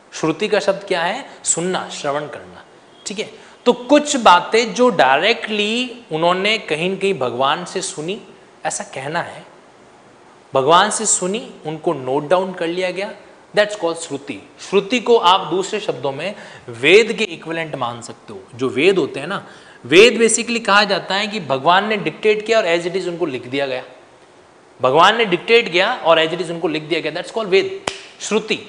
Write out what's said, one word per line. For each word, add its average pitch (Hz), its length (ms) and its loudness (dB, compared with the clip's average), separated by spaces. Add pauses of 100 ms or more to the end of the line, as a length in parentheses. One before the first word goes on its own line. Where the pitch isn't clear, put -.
(120)
श्रुति 160 360 -2
का 208 100 2
शब्द 190 260 -2
क्या 175 180 -2
है? 220 240 -4 (180)
सुनना, 165 440 -4
श्रवण 143 320 -4
करना, 92 440 -14 (420)
ठीक 202 120 -8
है। - 280 -12 (180)
तो 247 80 4
कुछ 294 440 2
बातें 214 580 4
जो 247 140 4
directly 208 1120 0 (100)
उन्होंने 185 460 0
कहीं 175 320 -4
न 190 60 -4
कहीं 190 220 -2
भगवान 131 460 0
से 180 180 -8
सुनी, 180 400 -8 (440)
ऐसा - 180 -6
कहना 151 360 -8
है, 160 240 -12 (1120)
भगवान 165 360 4
से 214 160 -4
सुनी, 202 480 -4 (120)
उनको 156 260 -4
note 139 360 -4
down 185 240 0
कर 170 140 -6
लिया 180 240 -4
गया, 190 200 -8 (460)
that's 208 240 0
called 165 160 -2
श्रुति। 135 520 -10 (220)
श्रुति 202 300 0
को 233 160 4
आप 180 340 4
दूसरे 190 300 -4
शब्दों 139 320 -4
में 170 220 -8 (340)
वेद 175 440 4
के 208 120 -4
equivalent 165 500 -8
मान 120 280 -6
सकते - 300 -16
हो। 98 100 -16 (120)
जो 123 140 -4
वेद 160 300 2
होते 139 220 -4
हैं 143 60 -10
ना, 180 200 -8 (380)
वेद 214 360 8
basically 233 440 0
कहा 202 200 4
जाता 190 300 -2
है 208 120 -2
कि 214 140 -6
भगवान 156 460 2
ने 220 100 0
dictate 214 500 -2
किया 226 120 2
और 208 60 2
as 170 200 0
it 180 120 -4
is 175 120 -4
उनको 170 180 -4
लिख 127 200 -8
दिया 139 200 -4
गया, 127 160 -6 (1000)
भगवान 165 340 6
ने 233 80 2
dictate 196 480 2
किया 190 220 2
और 160 320 4
as 160 60 -6
it 175 120 -6
is 160 60 -6
उनको 170 180 -4
लिख 156 140 -4
दिया 151 180 -4
गया, 147 120 -6
that's 180 160 -10
called 220 200 -6
वेद, 190 420 0 (300)
श्रुति। - 480 -2